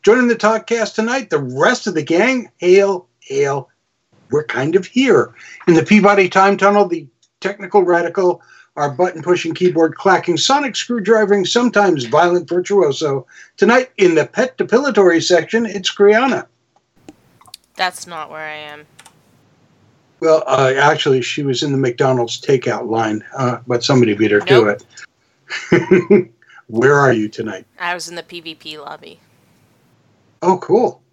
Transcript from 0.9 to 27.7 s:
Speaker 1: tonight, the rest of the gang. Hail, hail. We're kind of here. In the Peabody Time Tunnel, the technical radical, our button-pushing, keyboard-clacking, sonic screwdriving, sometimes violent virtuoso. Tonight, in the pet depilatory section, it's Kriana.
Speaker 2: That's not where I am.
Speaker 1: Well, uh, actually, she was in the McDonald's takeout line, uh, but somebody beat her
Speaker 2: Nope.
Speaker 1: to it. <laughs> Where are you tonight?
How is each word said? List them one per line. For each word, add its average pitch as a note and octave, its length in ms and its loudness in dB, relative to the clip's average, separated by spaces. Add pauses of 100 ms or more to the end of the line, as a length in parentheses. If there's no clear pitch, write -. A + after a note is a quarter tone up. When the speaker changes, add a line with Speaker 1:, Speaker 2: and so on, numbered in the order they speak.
Speaker 1:
tonight, A#3 360 -4
the D3 120 -2
rest D3 460 -2
of F#3 60 -6
the D3+ 100 -2
gang. A3 440 0 (100)
Hail, F#3+ 500 2 (120)
hail. C#3 480 -4 (600)
We're D3+ 140 -2
kind D3 320 -2
of F#3+ 100 0
here. A#3+ 480 0 (320)
In F3 80 4
the D#3+ 80 4
Peabody G3 460 4
Time F#3+ 280 2
Tunnel, G3+ 300 2
the E3 220 -8 (320)
technical G3 420 -2
radical, F3 580 0 (360)
our D3 160 -4
button-pushing, E3+ 600 -2
keyboard-clacking, E3+ 840 0
sonic C4+ 400 -2
screwdriving, G#3 680 0
sometimes G3+ 600 0
violent E3 440 0
virtuoso. D#3+ 800 -2 (300)
Tonight, A#3+ 400 2
in F3 180 4
the D3+ 120 2
pet B3+ 320 -4
depilatory G3+ 600 2
section, F3+ 460 0
it's G3 260 -8
Kriana. A3 540 2 (1300)
Speaker 2:
That's F3+ 320 -6
not D#3 240 -14
where D#3 160 -14
I D3+ 80 -14
am. D3+ 320 -18 (1300)
Speaker 1:
Well, D#3 280 2
uh, C3+ 300 2
actually, C#3+ 440 2
she D3 220 -8
was C3+ 200 -4
in D3 100 -4
the C3+ 60 -2
McDonald's B2+ 640 -2
takeout A#2+ 480 -2
line, A2 340 -4 (140)
uh, B2 300 -4
but B2 180 -4
somebody A#2+ 300 2
beat G#2 160 0
her G#2 80 4
Speaker 2:
Nope. - 100 -2
Speaker 1:
to A#2+ 200 6
it. - 1600 -2 (140)
<laughs> - 220 -20
Where B2+ 260 2
are C#3 180 4
you G#2+ 160 -2
tonight? G2 380 -12 (120)